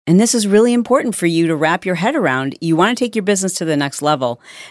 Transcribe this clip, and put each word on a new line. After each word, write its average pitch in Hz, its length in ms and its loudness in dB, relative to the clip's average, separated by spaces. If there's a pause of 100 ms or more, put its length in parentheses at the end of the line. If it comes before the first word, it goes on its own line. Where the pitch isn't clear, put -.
And 170 120 6
this 233 140 2
is 214 140 0
really 220 260 4
important 240 420 0
for 175 120 -2
you 165 180 2
to 160 100 0
wrap 160 300 0
your 185 100 -2
head 214 200 -2
around. 135 460 -2
You 165 140 0
wanna 202 200 2
take 233 200 -6
your 220 80 0
business 190 320 -2
to 175 100 -6
the 156 120 0
next 143 240 -4
level. 131 400 -2 (300)